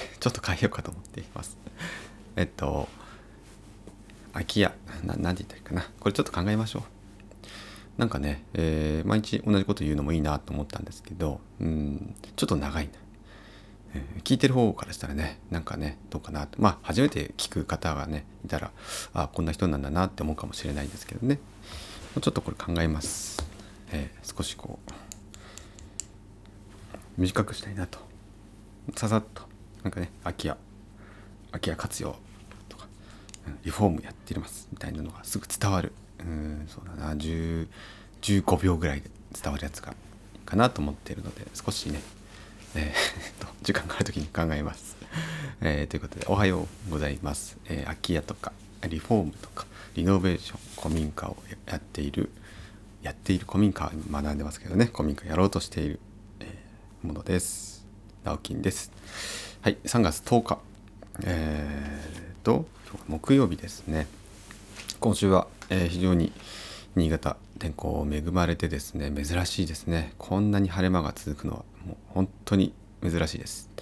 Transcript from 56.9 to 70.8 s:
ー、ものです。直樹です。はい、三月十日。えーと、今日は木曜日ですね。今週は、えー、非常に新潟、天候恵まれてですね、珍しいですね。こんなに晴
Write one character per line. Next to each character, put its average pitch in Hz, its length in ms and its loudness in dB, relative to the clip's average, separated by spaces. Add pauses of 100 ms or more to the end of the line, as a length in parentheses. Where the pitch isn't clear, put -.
ー、 - 20 -4
も 85 60 -2
の 78 100 -4
で 90 180 4
す。 - 460 -6 (380)
直 - 140 0
樹 - 160 -6
で - 160 2
す。 - 200 -4 (680)
は - 80 2
い、 104 160 4
三 - 160 4
月 87 220 4
十 120 200 6
日。 - 160 0 (640)
え 76 760 -2 (400)
ー - 40 -14
と、 156 200 4 (220)
今 - 80 -14
日 - 60 -12
は - 80 -18
木 80 260 4
曜 135 140 8
日 85 80 0
で 90 120 -10
す - 180 -12
ね。 78 200 0 (920)
今 110 160 6
週 101 140 6
は、 92 180 8 (220)
え 90 180 4
ー、 - 20 2
非 87 120 0
常 92 140 8
に 82 180 6 (600)
新 82 160 6
潟、 78 260 2 (220)
天 80 140 -2
候 78 380 0
恵 76 120 0
ま 85 240 4
れ 82 100 4
て 85 120 0
で 78 120 0
す - 140 -8
ね、 73 160 -2
珍 78 360 2
し - 160 0
い 85 40 4
で 76 80 -4
す - 120 -10
ね。 82 320 0
こ - 220 0
ん 104 100 6
な 101 80 6
に 98 100 6
晴 90 140 0